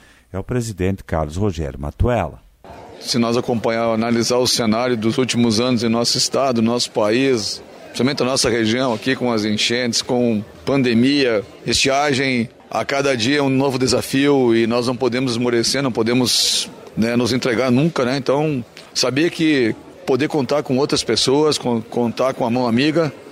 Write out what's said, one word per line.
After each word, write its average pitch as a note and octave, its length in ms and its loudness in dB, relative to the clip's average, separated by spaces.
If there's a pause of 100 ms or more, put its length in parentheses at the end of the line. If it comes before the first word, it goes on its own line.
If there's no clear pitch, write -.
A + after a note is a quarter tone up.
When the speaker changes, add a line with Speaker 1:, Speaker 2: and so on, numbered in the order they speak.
(320)
Speaker 1:
é F2+ 80 -6
o G2 60 -8
presidente G2 580 -4
Carlos D#2 320 -4
Rogério E2 420 -2
Matuela. E2+ 600 -2 (640)
Speaker 2:
Se - 160 -4
nós A#2 180 2
acompanhar, A#2 520 0
analisar A#2 500 0
o B2 100 2
cenário A#2+ 480 0
dos A2 220 0
últimos A#2 420 2
anos B2 240 0
em A#2 60 0
nosso A#2 280 0
estado, A#2+ 440 0
nosso A#2 300 0
país, A#2 680 0 (260)
principalmente C3 360 -2
a - 20 0
nossa B2+ 240 0
região A#2 440 0
aqui A#2+ 200 -2
com B2+ 160 -2
as A2+ 140 0
enchentes, A2+ 580 -2
com A#2+ 400 0 (240)
pandemia, B2+ 800 2 (240)
estiagem, C3+ 840 0 (220)
a A2 140 -2
cada C#3 320 0
dia B2+ 220 0
é C#3+ 40 2
um C#3 60 2
novo C3+ 280 0
desafio B2+ 800 2
e A#2 100 4
nós A#2+ 220 0
não B2+ 80 0
podemos B2 380 0
esmorecer, A#2+ 500 0
não C3 80 0
podemos, A#2+ 800 0 (240)
né, A2+ 220 0
nos A#2+ 160 0
entregar B2+ 360 0
nunca, C#3 360 2
né? B2 100 -2
Então, C#3 480 -2 (300)
saber C3+ 380 0
que C#3 440 2 (300)
poder C#3 240 2
contar D3 340 0
com B2+ 140 -2
outras C#3+ 260 0
pessoas, C#3 540 2
con-, A#2+ 240 -2
contar A#2+ 520 -2
com C3+ 120 -2
a A#2 40 0
mão B2 160 0
amiga, C#3+ 460 2 (200)